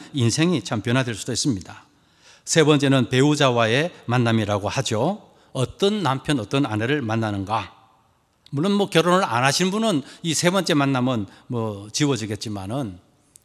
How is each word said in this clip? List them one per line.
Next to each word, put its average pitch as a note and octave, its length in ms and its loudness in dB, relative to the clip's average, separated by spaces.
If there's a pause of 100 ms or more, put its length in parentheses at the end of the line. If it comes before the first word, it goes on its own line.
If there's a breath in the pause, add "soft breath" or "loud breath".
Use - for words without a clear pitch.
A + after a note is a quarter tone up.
(120 loud breath)
인생이 C#3+ 500 2
참 A2+ 200 -4
변화될 A#2+ 320 0
수도 A#2+ 180 -8
있습니다. G#2 520 -4 (600 soft breath)
세 D#3+ 200 4
번째는 C3+ 460 4
배우자와의 C3+ 800 2 (140 loud breath)
만남이라고 A2+ 640 0
하죠. C3+ 540 -2 (300 soft breath)
어떤 G3 500 -2
남편, C3+ 380 -2
어떤 C#3 240 -2
아내를 A#2+ 380 -2
만나는가. G#2+ 720 -4 (760)
물론 E3 220 -2
뭐 G3+ 160 0
결혼을 F3 360 4
안 A#2+ 200 0
하신 F3 260 2
분은 G#3 320 0 (200 loud breath)
이 E3 120 -2
세 E3+ 140 0
번째 F3+ 260 0
만남은 B2+ 520 0 (200 loud breath)
뭐 G#2+ 440 -6
지워지겠지만은 G#2+ 1080 -4 (460)